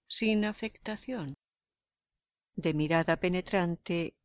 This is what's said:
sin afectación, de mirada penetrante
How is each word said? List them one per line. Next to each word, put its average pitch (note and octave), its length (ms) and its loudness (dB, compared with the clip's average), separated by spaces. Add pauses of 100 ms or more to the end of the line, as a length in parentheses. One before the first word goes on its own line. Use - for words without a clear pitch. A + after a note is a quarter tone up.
sin G#3+ 380 2
afectación, G#3+ 920 -6 (1200)
de E3 180 0
mirada D#3+ 440 2
penetrante F3 1080 0